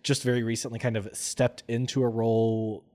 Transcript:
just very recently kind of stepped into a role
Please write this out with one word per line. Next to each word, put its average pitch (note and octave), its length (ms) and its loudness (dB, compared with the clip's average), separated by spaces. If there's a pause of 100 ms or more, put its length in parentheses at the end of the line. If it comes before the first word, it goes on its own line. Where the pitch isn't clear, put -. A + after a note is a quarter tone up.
just C#3 220 0
very B2 180 2
recently A2+ 360 -4
kind A2+ 180 -2
of G#2 160 -4
stepped - 560 -2
into B2+ 340 0
a A#2+ 60 4
role A2+ 760 2 (100)